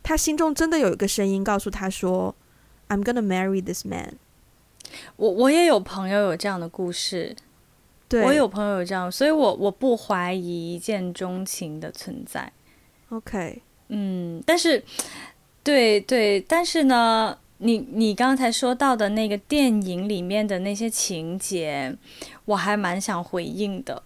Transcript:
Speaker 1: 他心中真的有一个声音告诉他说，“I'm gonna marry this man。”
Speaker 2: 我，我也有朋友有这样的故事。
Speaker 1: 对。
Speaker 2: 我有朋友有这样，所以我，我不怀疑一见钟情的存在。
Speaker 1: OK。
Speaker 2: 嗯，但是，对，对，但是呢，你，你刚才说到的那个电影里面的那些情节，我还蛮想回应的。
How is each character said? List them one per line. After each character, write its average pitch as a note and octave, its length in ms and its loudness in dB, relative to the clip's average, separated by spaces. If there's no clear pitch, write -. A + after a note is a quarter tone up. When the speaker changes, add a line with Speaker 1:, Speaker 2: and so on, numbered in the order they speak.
Speaker 1:
他 - 140 0
心 D4+ 220 0
中 D#4 180 2
真 D#4+ 140 2
的 D#4+ 100 2
有 G3 140 4
一 - 20 -2
个 G3+ 100 -2
声 G3 220 0
音 G3 160 0
告 G3+ 160 0
诉 G3+ 100 -6
他 F#3+ 200 -6
说， F#3 440 -2
“I'm G3+ 160 0
gonna A#3+ 180 0
marry F#3+ 400 0
this F#3 240 -8
man。” F#3 280 -8
Speaker 2:
我， A3 120 2
我 A#3 220 4
也 E4+ 140 6
有 C#4+ 140 6
朋 F#3+ 280 -6
友 G3+ 140 2
有 F#3 160 2
这 - 100 -4
样 F#3+ 120 -2
的 E3+ 100 -8
故 F3 220 -4
事。 - 440 -6
Speaker 1:
对。 A#3 160 4
Speaker 2:
我 C4 100 6
有 D4 140 4
朋 G3+ 160 -4
友 G3+ 160 0
有 F3+ 60 -2
这 F#3 100 -4
样， F3+ 160 -2
所 C4 160 2
以 - 20 6
我， C#4+ 260 4
我 G3+ 140 2
不 A#3+ 280 0
怀 F3+ 360 -2
疑 F3 420 -4
一 E3+ 40 -8
见 F#3 340 -4
钟 F#3 320 -6
情 D#3 340 -8
的 D#3+ 120 -12
存 - 340 -12
在。 - 260 -10
Speaker 1:
OK。 A3 520 -8
Speaker 2:
嗯， F#3 560 -4
但 E4 120 4
是， E4 260 2
对， A#3+ 360 4
对， G#3 400 2
但 E4 260 0
是 E4 200 2
呢， A3+ 520 4
你， A3 340 0
你 G#3+ 240 2
刚 C4 220 2
才 B3+ 140 2
说 B3 220 0
到 C4 220 2
的 G#3+ 140 0
那 A3 180 0
个 G#3 100 -2
电 B3 440 2
影 F#3 260 -4
里 G3+ 140 -2
面 G3+ 260 0
的 G3 120 -2
那 G3 140 -4
些 A3 160 -4
情 E3+ 480 -4
节， D3+ 560 -4
我 G#3 100 0
还 G3 220 0
蛮 F#3+ 220 -2
想 F#3+ 220 -4
回 F3 220 -4
应 F#3+ 400 -4
的。 - 220 -10